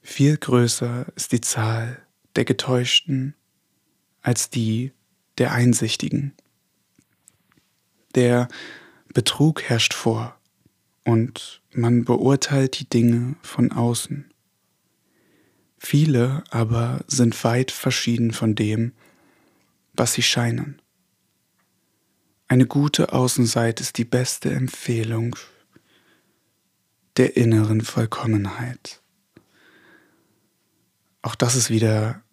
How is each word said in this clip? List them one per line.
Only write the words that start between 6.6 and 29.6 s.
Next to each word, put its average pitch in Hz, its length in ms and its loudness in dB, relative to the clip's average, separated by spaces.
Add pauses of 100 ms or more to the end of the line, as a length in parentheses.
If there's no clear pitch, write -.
Der 120 340 4 (640)
Betrug 147 500 2
herrscht - 320 0
vor 113 440 -4 (680)
und 117 580 -2 (100)
man 120 320 2
beurteilt 131 760 0
die - 80 -12
Dinge 120 540 2
von - 280 0
außen. - 600 -4 (1500)
Viele 143 720 2
aber 117 560 -2
sind 117 380 0
weit 123 260 2
verschieden 117 640 -2
von 110 220 0
dem, 110 380 -2 (1000)
was 120 200 0
sie 127 80 -2
scheinen. 120 600 -2 (1700)
Eine 127 180 6
gute 147 460 0
Außenseite 120 680 0
ist - 160 -8
die 120 60 0
beste 127 460 -2
Empfehlung 117 840 -4 (1800)
der 127 200 4
inneren 110 440 4
Vollkommenheit. 113 1200 -4 (2250)